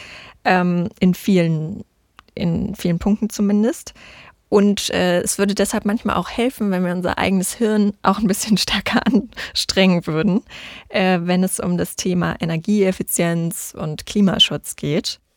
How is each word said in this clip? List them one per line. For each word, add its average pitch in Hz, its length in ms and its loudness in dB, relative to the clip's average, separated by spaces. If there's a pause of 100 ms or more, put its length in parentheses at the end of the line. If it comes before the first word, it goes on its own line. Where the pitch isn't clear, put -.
(440)
ähm, 180 460 2 (100)
in 180 140 4
vielen, 170 720 0 (500)
in 170 400 -2
vielen 175 240 -2
Punkten 214 300 0
zumindest. 208 640 0 (560)
Und, 202 400 4
äh, 180 320 2
es - 160 -4
würde 202 160 0
deshalb 202 320 0
manchmal 208 300 -2
auch 175 140 -4
helfen, 233 420 -2
wenn 185 120 0
wir 180 80 0
unser 180 280 -2
eigenes 185 340 0
Hirn 214 480 2
auch 196 160 2
ein 214 100 0
bisschen 190 300 0
<laughs> - 0 -
stärker - 480 -2
anstrengen 190 1000 0
würden, 160 360 0 (480)
äh, 185 320 2
wenn 180 220 2
es - 160 -2
um 175 180 -2
das 170 180 -4
Thema 175 440 -2
Energieeffizienz 170 1400 -2
und 156 280 -8
Klimaschutz - 720 0
geht. - 440 -4 (180)